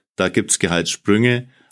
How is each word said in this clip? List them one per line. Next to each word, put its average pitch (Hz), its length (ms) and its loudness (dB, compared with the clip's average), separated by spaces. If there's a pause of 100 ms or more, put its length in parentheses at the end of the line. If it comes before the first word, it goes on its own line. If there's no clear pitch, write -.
(140)
Da 92 140 0
gibt's - 320 -2
Gehaltssprünge, 107 880 0 (240)